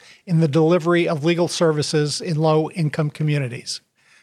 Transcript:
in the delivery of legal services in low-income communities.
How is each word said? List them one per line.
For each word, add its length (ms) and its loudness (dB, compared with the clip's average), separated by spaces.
in 140 0
the 80 4
delivery 640 2
of 160 -4
legal 240 2
services 720 0
in 160 -4
low-income 720 0
communities. 720 -4